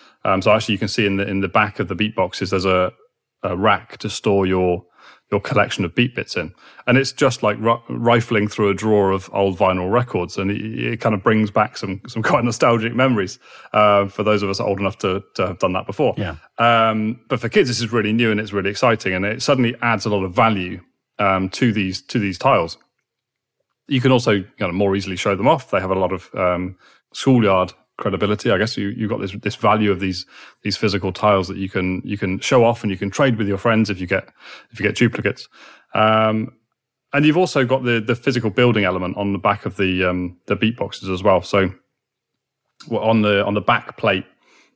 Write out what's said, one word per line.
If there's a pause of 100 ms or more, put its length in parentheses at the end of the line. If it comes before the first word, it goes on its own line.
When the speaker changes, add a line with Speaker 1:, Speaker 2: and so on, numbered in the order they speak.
(240)
Speaker 1:
Um,
so
actually,
you
can
see
in
the,
in
the
back
of
the
beatboxes,
there's
a, (500)
a
rack
to
store
your, (460)
your
collection
of
beat
bits
in, (320)
and
it's
just
like
ri-,
rifling
through
a
drawer
of
old
vinyl
records,
and
it,
it
kind
of
brings
back
some,
some
<laughs>
quite
nostalgic
memories, (340)
uh,
for
those
of
us
old
enough
to, (120)
to
have
done
that
before.
Speaker 2:
Yeah. (220)
Speaker 1:
Um,
but
for
kids,
this
is
really
new
and
it's
really
exciting,
and
it
suddenly
adds
a
lot
of
value, (380)
um,
to
these,
to
these
tiles. (1120)
You
can
also (160)
kind
of
more
easily
show
them
off.
They
have
a
lot
of,
um, (360)
schoolyard (260)
credibility.
I
guess
you,
you've
got
this, (100)
this
value
of
these, (360)
these
physical
tiles
that
you
can,
you
can
show
off
and
you
can
trade
with
your
friends
if
you
get, (420)
if
you
get
duplicates. (460)
Um, (600)
and
you've
also
got
the,
the
physical
building
element
on
the
back
of
the,
um,
the
beatboxes
as
well.
So (1120)
w-,
on
the,
on
the
back
plate, (520)